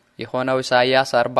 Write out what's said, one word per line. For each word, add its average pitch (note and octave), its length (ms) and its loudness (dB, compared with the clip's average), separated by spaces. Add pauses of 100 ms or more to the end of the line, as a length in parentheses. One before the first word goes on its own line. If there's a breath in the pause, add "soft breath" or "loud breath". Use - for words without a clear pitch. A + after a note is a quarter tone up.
(200)
የሆነው B2+ 400 -4
ኢሳይያስ C3 540 2
አርባ B2 260 0